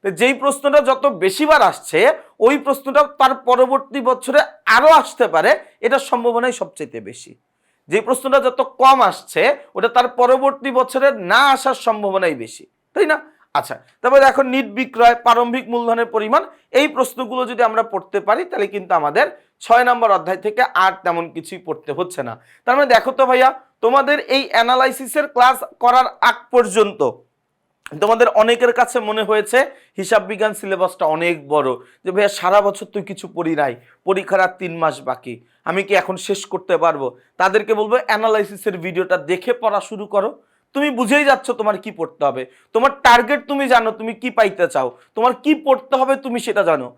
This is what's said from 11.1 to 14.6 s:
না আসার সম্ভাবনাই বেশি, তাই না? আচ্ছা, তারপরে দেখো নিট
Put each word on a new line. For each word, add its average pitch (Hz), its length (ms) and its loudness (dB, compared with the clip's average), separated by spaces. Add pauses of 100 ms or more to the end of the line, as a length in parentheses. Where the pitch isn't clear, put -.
না 240 100 4 (140)
আসার 262 300 -2
সম্ভাবনাই 190 580 0
বেশি, - 200 -18 (300)
তাই 359 180 2
না? 302 60 2 (420)
আচ্ছা, - 160 -8 (260)
তারপরে 269 240 6
দেখো 269 180 4 (100)
নিট 262 140 -2 (100)